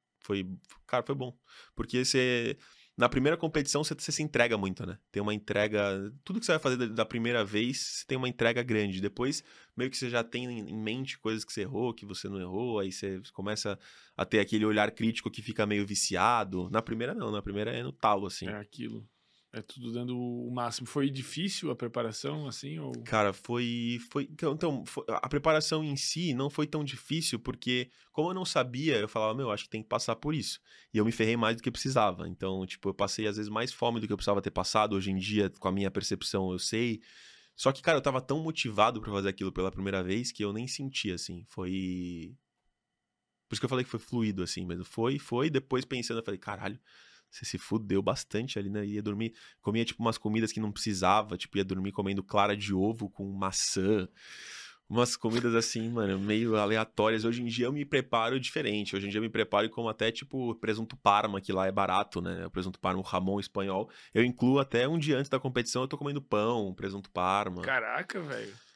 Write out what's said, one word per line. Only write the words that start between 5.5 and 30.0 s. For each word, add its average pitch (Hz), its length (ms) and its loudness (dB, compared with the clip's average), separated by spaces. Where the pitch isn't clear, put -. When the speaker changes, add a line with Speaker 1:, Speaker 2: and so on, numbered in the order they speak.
Speaker 1:
tudo 202 160 -6
que 226 60 -4
você 180 60 2
vai 156 80 4
fazer 127 180 2
da, 123 100 0
da 113 180 0
primeira 117 400 0
vez, 110 340 0
você - 260 -6
tem 131 120 -2
uma 127 100 -2
entrega 120 340 2
grande. 104 380 0
Depois, 120 440 -2
meio 127 120 -2
que - 80 -6
você 127 120 -4
já 120 140 2
tem 120 220 -6
em, 120 260 -8
em 107 60 -6
mente 120 400 -4
coisas 110 280 -2
que - 80 -12
você 110 80 -2
errou, 123 320 -2
que 110 120 -16
você 101 220 -8
não 98 120 -6
errou. 104 400 -2
Aí 98 120 -2
você 95 300 -6
começa 101 480 -4
a 95 80 0
ter 107 140 4
aquele 107 260 4
olhar 104 260 4
crítico 113 400 -2
que - 100 -12
fica 110 240 -2
meio 104 220 2
viciado. 95 840 2
Na 110 120 2
primeira, 120 340 -4
não. 131 160 -4
Na 104 100 -2
primeira 104 300 -2
é 120 100 -4
no 131 100 -6
talo, 104 360 2
assim. 95 200 -8
Speaker 2:
É 104 100 -6
aquilo. 110 500 -10
É 113 120 -10
tudo 120 280 -12
dando 123 240 -4
o 120 380 -6
máximo. 120 320 -2
Foi 139 240 2
difícil 151 640 -4
a 120 40 -4
preparação, 123 720 -4
assim, 139 300 -10
ou? 139 140 -8
Speaker 1:
Cara, 107 300 4
foi, 120 680 -2
foi, 143 200 -4
então, 151 220 -2
então, 151 320 -2
foi, - 220 -8
a - 200 -2
preparação 156 560 2
em 147 120 -2
si 156 400 -2
não 135 160 0
foi 151 160 0
tão 151 160 -2
difícil, 139 560 -2
porque 123 500 -2
como 165 180 2
eu 185 60 -4
não 185 100 -4
sabia, 127 520 2
eu 104 100 2
falava, 110 260 0
"Meu, 127 160 -2
acho 104 140 -2
que - 80 -20
tem 110 100 -4
que - 80 -16
passar 113 280 0